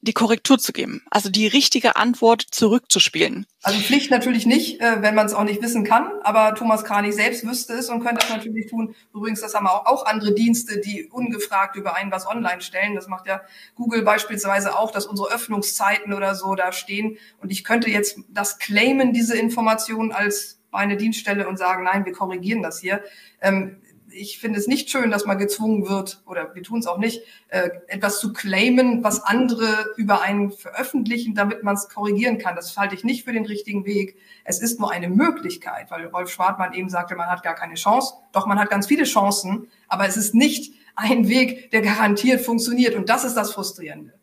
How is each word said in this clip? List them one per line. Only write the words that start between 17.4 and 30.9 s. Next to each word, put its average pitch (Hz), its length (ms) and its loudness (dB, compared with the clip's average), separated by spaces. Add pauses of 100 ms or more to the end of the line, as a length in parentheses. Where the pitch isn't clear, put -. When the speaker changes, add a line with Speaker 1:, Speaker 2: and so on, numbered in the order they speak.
Speaker 2:
Und 196 100 -10
ich 196 140 -6
könnte 226 260 2
jetzt 208 380 -2
das - 300 -4
claimen, 247 540 4
diese 233 240 2
Informationen 220 760 0
als 202 480 -2 (100)
meine 202 260 0
Dienststelle 202 520 -2
und 190 80 -6
sagen, 185 260 0
"Nein, 190 220 0
wir 185 80 -6
korrigieren 185 500 -4
das - 160 -6
hier." 196 240 -4 (380)
Ähm, 190 400 0 (380)
ich 202 200 -12
finde 214 200 -4
es 208 80 0
nicht 269 240 0
schön, 247 200 0
dass 208 160 -2
man 196 120 0
gezwungen 202 500 -2
wird, 190 380 -6
oder 170 280 -10
wir 180 80 -14
tun's 226 240 -4
auch 175 120 -4
nicht, 233 240 -2 (260)
äh, 185 200 -2 (180)
etwas 196 320 -2
zu 208 140 -4
claimen, 233 720 2
was 202 180 0
andere 226 440 2 (300)
über 202 260 2
einen 202 300 0
veröffentlichen, 226 840 -4